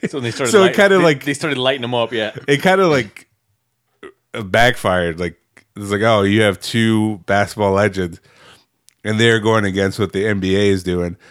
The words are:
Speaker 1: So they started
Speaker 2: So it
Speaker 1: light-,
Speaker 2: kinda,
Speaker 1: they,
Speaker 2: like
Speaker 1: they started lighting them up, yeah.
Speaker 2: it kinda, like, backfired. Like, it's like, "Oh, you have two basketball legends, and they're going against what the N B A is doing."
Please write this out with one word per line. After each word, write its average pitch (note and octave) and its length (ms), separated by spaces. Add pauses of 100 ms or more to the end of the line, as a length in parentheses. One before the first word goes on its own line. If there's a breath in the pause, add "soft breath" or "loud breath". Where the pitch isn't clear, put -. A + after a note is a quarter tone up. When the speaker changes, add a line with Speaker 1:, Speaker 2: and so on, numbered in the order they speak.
Speaker 1:
So C#3+ 120
they A#2+ 100
started F3 220
Speaker 2:
So G#3+ 100
it F#3+ 60
Speaker 1:
light-, - 80
Speaker 2:
kinda, G3 220
Speaker 1:
they, F3 60
Speaker 2:
like D3+ 200
Speaker 1:
they C#3+ 100
started C#3+ 240
lighting B2+ 240
them B2 120
up, A#2 180
yeah. G#2+ 200 (160)
Speaker 2:
it C#3+ 140
kinda, F#3+ 240
like, C3 420 (1040)
backfired. F#2+ 880
Like, F2 200 (360)
it's G2+ 140
like, G2+ 120
"Oh, A2 200
you G#2 200
have G2+ 180
two A2 640
basketball G2+ 460
legends, F#2+ 480 (840 soft breath)
and G#2+ 160
they're A2+ 200
going A2 240
against G2 340
what G2 140
the G2 140
N G#2 140
B F#2+ 160
A G2+ 140
is F#2+ 120
doing." F2 340 (140 soft breath)